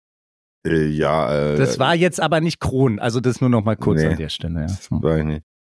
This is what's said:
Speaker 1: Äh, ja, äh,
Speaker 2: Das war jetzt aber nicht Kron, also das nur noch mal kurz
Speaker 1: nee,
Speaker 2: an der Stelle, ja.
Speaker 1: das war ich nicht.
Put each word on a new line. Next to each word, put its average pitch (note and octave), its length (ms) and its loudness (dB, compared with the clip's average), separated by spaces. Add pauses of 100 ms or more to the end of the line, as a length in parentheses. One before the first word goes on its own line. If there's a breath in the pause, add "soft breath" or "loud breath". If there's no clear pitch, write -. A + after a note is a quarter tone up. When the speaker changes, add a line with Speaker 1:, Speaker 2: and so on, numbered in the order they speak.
(680)
Speaker 1:
Äh, D#2+ 200 2
ja, D2+ 680 0
äh, D2 40 0
Speaker 2:
Das C3+ 220 0
war C3+ 160 2
jetzt E3+ 260 0
aber D#3+ 200 0
nicht E3 180 -2
Kron, C3 400 0
also B2 220 -2
das A2+ 200 0
nur C3 100 2
noch A2+ 140 2
mal A2 120 0
kurz E2 260 2
Speaker 1:
nee, D#2 60 2
Speaker 2:
an D#2+ 80 0
der D#2 120 -6
Stelle, E2 320 -6
ja. D2+ 60 -4
Speaker 1:
das F#2+ 240 -8
war D#2 280 0
ich D#2 60 0
nicht. D2+ 180 -4 (200)